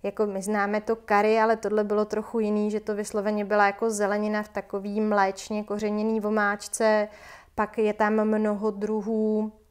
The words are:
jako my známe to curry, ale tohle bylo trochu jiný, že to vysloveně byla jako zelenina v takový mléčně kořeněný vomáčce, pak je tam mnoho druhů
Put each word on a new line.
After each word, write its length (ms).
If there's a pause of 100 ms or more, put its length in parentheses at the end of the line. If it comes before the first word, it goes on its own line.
jako 240
my 160
známe 380
to 160
curry, 440
ale 160
tohle 280
bylo 200
trochu 360
jiný, 300
že 100
to 140
vysloveně 500
byla 220
jako 240
zelenina 520
v 60
takový 520
mléčně 640
kořeněný 560
vomáčce, 880 (460)
pak 240
je 140
tam 320
mnoho 460
druhů 840 (180)